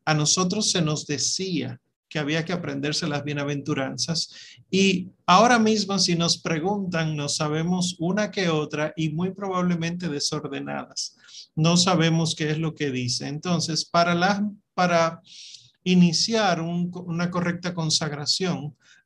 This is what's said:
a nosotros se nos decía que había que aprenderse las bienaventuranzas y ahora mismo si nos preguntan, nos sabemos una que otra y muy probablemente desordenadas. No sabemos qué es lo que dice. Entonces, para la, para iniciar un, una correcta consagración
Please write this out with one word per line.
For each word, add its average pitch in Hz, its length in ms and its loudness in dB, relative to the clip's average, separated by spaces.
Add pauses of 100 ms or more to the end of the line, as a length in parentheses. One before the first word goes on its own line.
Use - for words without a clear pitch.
a 156 100 4
nosotros 180 560 2
se 180 120 2
nos 151 240 -2
decía 139 760 -4 (280)
que 156 120 -4
había 156 240 0
que 185 80 -6
aprenderse 147 560 -4
las 143 160 -2
bienaventuranzas 143 1080 -4 (400)
y 190 380 2 (180)
ahora 226 320 8
mismo 208 400 2
si 180 160 2
nos 170 240 0
preguntan, 165 800 -2
nos 147 200 -4
sabemos 165 640 -2
una 196 320 -2
que 190 180 -2
otra 151 480 -2
y 160 140 -2
muy 175 220 -2
probablemente 180 760 -2
desordenadas. 143 1080 -6 (400)
No 165 200 4
sabemos 165 600 2
qué 151 140 -2
es 151 80 -2
lo 160 160 -4
que 147 180 -2
dice. 127 340 -4
Entonces, 165 580 -2
para 170 300 2
la, 202 340 2 (260)
para 170 460 2 (600)
iniciar 180 800 4
un, 175 320 -4 (140)
una 175 240 -2
correcta 175 440 -4
consagración 151 1040 -2 (280)